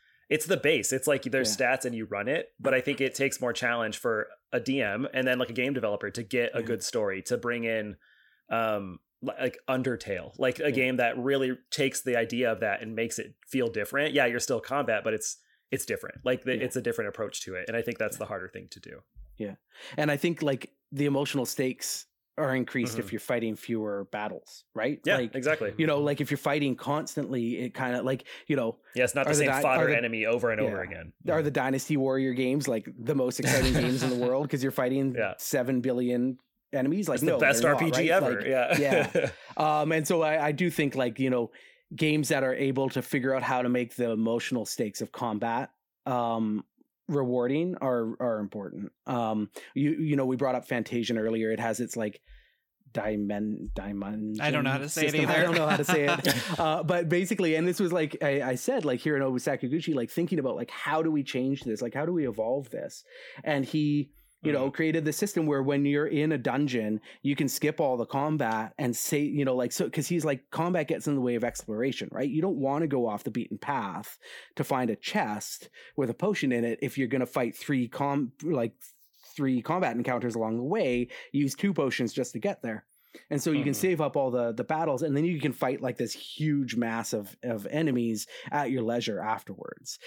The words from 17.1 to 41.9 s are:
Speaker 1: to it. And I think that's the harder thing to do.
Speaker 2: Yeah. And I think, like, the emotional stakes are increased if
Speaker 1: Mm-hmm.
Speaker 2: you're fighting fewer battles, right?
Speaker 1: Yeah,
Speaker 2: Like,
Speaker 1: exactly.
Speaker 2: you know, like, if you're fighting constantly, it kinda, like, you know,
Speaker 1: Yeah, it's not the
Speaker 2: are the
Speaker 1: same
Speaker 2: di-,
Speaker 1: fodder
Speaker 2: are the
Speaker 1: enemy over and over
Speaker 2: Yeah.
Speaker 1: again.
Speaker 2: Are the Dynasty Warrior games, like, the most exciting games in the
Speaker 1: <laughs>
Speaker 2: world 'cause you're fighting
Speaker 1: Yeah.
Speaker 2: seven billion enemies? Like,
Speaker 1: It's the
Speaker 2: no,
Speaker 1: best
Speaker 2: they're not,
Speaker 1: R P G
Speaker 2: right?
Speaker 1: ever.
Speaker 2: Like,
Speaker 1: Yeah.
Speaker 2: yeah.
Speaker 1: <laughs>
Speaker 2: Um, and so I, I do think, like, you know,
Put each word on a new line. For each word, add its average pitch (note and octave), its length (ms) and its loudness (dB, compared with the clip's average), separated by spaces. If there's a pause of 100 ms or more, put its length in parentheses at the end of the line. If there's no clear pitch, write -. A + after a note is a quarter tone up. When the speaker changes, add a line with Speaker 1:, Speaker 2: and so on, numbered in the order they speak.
Speaker 1:
to F#2+ 140 -8
it. F2+ 120 -6
And A#2 80 -4
I A#2 60 2
think A#2 160 -4
that's G#2+ 200 -2
the G#2+ 80 -6
harder F#2 220 -8
thing F#2 220 -14
to - 100 -18
do. - 240 -18 (340)
Speaker 2:
Yeah. G2+ 180 -6 (420)
And D3+ 120 2
I C#3+ 80 2
think, E3+ 240 0
like, C#3 300 0 (200)
the C#3+ 140 0
emotional C#3 400 0
stakes - 640 -4 (320)
are C3 160 2
increased A#2+ 420 0
if A#2+ 80 -4
Speaker 1:
Mm-hmm. - 80 -10
Speaker 2:
you're G#2+ 60 -4
fighting A2+ 360 -2
fewer G#2 500 -4
battles, - 680 -8
right? A#2+ 320 -2
Speaker 1:
Yeah, F#3 120 4
Speaker 2:
Like, A#2+ 180 -2
Speaker 1:
exactly. C3 420 0
Speaker 2:
you D#3 80 2
know, D3+ 160 2
like, C#3+ 200 2
if C3+ 100 -2
you're C#3+ 80 0
fighting C#3+ 360 0
constantly, B2+ 840 -2
it B2 160 -6
kinda, B2 260 -2
like, C3 220 -2 (240)
you D3 80 2
know, A#2 240 -2 (160)
Speaker 1:
Yeah, B2 80 4
it's A#2+ 100 4
not C#3 120 2
the D3 40 2
Speaker 2:
are D#3 40 4
the D3 60 4
Speaker 1:
same C#3+ 100 4
Speaker 2:
di-, C3+ 120 2
Speaker 1:
fodder C3 220 4
Speaker 2:
are B2+ 80 4
the A#2 60 4
Speaker 1:
enemy A2+ 280 0
over A#2 240 2
and A2 100 0
over G#2 180 0
Speaker 2:
Yeah. F2+ 120 -6
Speaker 1:
again. E2+ 240 -12 (160)
Speaker 2:
Are D#3+ 140 2
the C#3+ 80 0
Dynasty C3+ 460 0
Warrior C3 360 2
games, C3 340 2
like, A2+ 300 -2
the B2 160 -2
most B2+ 260 0
exciting B2+ 340 4
games B2 280 2
in C#3 80 0
the B2 60 0
Speaker 1:
<laughs> B2 120 0
Speaker 2:
world C#3 220 0
'cause C3 140 -2
you're C3+ 80 0
fighting C3+ 440 0
Speaker 1:
Yeah. G#2 220 -2
Speaker 2:
seven B2+ 440 0
billion B2 580 0 (340)
enemies? D3 340 0
Like, E3 100 2
Speaker 1:
It's - 60 0
the D#3+ 100 4
Speaker 2:
no, C#3+ 60 2
Speaker 1:
best C#3 220 6
Speaker 2:
they're D#3 100 6
not, D#3 120 4
Speaker 1:
R - 20 4
P D#3 60 2
G D#3+ 100 4
Speaker 2:
right? E3+ 220 4
Speaker 1:
ever. A2+ 160 2
Speaker 2:
Like, G#2+ 80 -4
Speaker 1:
Yeah. C3 300 4 (360)
Speaker 2:
yeah. C#3 160 2 (140)
Speaker 1:
<laughs> - 140 -10
Speaker 2:
Um, D3+ 340 2
and D#3+ 160 2
so D#3+ 160 4
I, D3+ 240 2
I D3+ 40 2
do D#3+ 200 0
think, C#3+ 240 0
like, B2 240 0
you C3 100 2
know, A#2+ 220 2 (440)